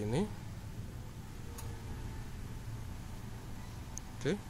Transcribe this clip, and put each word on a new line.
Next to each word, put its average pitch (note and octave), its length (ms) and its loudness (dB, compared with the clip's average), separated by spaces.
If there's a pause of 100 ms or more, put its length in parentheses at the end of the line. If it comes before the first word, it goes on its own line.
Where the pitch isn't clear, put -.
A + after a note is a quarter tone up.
ini. A#2+ 180 8 (4000)
Oke. C#3+ 120 8 (180)